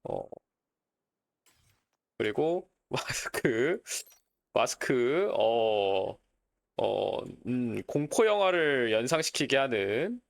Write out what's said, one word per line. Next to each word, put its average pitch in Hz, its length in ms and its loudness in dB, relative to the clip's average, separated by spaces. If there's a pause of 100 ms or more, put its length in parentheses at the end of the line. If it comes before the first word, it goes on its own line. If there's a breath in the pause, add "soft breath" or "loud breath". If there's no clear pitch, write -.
어, 50 200 -8 (1900)
그리고 147 500 0 (120)
<laughs> - 80 -20
마스크, 135 960 -2 (680 loud breath)
마스크, 131 840 0
어, 104 840 2 (580)
어, 101 480 0 (220)
음, 120 400 -2
공포 151 400 2
영화를 165 680 2
연상시키게 131 640 0
하는 135 720 0